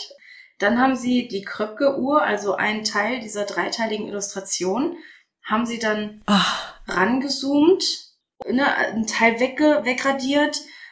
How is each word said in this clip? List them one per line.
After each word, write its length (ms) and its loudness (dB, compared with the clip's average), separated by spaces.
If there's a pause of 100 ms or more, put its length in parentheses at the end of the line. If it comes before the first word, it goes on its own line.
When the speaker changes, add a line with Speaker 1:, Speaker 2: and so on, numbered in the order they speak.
(600)
Speaker 1:
Dann 200 2
haben 180 4
sie 320 0
die 140 -6
Kröpke-Uhr, 760 0
also 340 0
einen 280 -2
Teil 380 -2
dieser 240 -6
dreiteiligen 640 -4
Illustration, 880 -4 (480)
haben 220 -2
sie 120 -6
dann 460 -4
Speaker 2:
Ach. 480 0 (140)
Speaker 1:
rangezoomt, 1000 2 (640)
ne, 260 2
einen 300 -2
Teil 340 2
wegge-, 460 2
wegradiert, 760 0 (320)